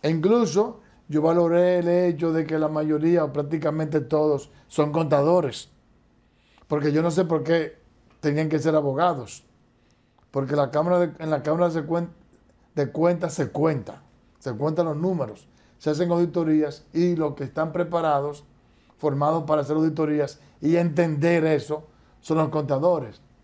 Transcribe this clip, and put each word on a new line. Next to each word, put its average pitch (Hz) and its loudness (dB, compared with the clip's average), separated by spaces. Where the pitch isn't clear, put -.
E 147 0
incluso 190 0
yo 151 0
valoré 175 4
el 170 -2
hecho 170 2
de 160 0
que 160 -2
la 156 0
mayoría 156 2
o 139 -4
prácticamente 151 -2
todos 151 0
son 147 0
contadores, 151 0
porque 147 0
yo 151 2
no 170 2
sé 170 0
por 160 0
qué 160 0
tenían 151 0
que 156 0
ser 156 0
abogados, 143 -2
porque 139 -4
la 143 2
Cámara 170 2
de, 175 0
en 160 -4
la 143 -2
Cámara 165 0
se 156 -4
cuen-, 170 -2
de 139 -2
Cuentas 170 0
se 131 -4
cuenta, 143 -2
se 127 -10
cuentan 156 -2
los 151 -4
números, 151 -6
se - -4
hacen 170 0
auditorías 160 0
y 175 2
los 151 -2
que 139 -10
están 156 -4
preparados, 156 -2
formados 151 0
para 151 0
hacer 143 -2
auditorías 151 -2
y 160 2
entender 165 2
eso, 151 -2
son 160 0
los 156 2
contadores. 147 -2